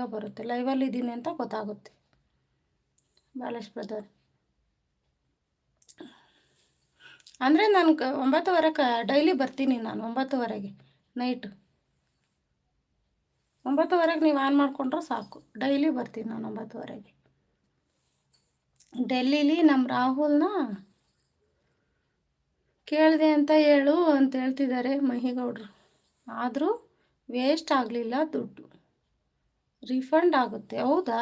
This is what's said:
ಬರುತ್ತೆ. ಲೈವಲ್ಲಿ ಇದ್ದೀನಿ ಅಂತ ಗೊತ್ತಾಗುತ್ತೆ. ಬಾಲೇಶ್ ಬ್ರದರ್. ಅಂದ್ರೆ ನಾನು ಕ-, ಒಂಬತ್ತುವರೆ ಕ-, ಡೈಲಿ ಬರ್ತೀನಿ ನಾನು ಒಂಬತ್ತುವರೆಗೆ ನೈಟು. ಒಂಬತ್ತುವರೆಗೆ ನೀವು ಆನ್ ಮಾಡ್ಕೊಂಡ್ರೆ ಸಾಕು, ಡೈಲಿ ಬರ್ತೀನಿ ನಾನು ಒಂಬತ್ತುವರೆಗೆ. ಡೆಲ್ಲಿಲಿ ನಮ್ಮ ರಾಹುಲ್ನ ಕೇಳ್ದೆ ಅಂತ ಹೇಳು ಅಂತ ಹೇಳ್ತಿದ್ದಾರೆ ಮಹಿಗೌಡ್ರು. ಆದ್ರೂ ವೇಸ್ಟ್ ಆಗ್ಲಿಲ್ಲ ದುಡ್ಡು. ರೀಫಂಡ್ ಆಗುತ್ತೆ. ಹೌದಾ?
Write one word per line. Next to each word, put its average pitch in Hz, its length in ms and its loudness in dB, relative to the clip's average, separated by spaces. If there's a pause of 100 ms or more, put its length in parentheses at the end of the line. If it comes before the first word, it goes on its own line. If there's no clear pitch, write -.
ಬರುತ್ತೆ. 214 380 -10
ಲೈವಲ್ಲಿ 254 420 -2
ಇದ್ದೀನಿ 240 260 -4
ಅಂತ 240 200 -10
ಗೊತ್ತಾಗುತ್ತೆ. 220 600 -8 (1400)
ಬಾಲೇಶ್ 240 340 -10
ಬ್ರದರ್. 214 380 -10 (3250)
ಅಂದ್ರೆ 320 260 4
ನಾನು 339 300 6
ಕ-, 269 180 -2
ಒಂಬತ್ತುವರೆ 320 580 2
ಕ-, 294 280 0
ಡೈಲಿ 294 320 2
ಬರ್ತೀನಿ 262 440 -2
ನಾನು 214 260 -8
ಒಂಬತ್ತುವರೆಗೆ 233 680 -6 (440)
ನೈಟು. 247 340 -6 (2250)
ಒಂಬತ್ತುವರೆಗೆ 330 540 2
ನೀವು 302 180 4
ಆನ್ 277 200 2
ಮಾಡ್ಕೊಂಡ್ರೆ 277 440 0
ಸಾಕು, - 420 -10 (140)
ಡೈಲಿ 277 320 0
ಬರ್ತೀನಿ 240 400 -6
ನಾನು 226 180 -8
ಒಂಬತ್ತುವರೆಗೆ. 220 640 -14 (2000)
ಡೆಲ್ಲಿಲಿ 285 540 2
ನಮ್ಮ 269 260 4
ರಾಹುಲ್ನ 262 560 2 (2500)
ಕೇಳ್ದೆ 311 460 4
ಅಂತ 294 220 2
ಹೇಳು 294 500 6
ಅಂತ 269 300 4
ಹೇಳ್ತಿದ್ದಾರೆ 262 640 -2
ಮಹಿಗೌಡ್ರು. 247 680 -4 (640)
ಆದ್ರೂ 240 380 -2 (600)
ವೇಸ್ಟ್ 269 420 -2
ಆಗ್ಲಿಲ್ಲ 240 440 -2 (180)
ದುಡ್ಡು. - 300 -8 (1200)
ರೀಫಂಡ್ 302 520 2
ಆಗುತ್ತೆ. 226 420 -4
ಹೌದಾ? 254 440 0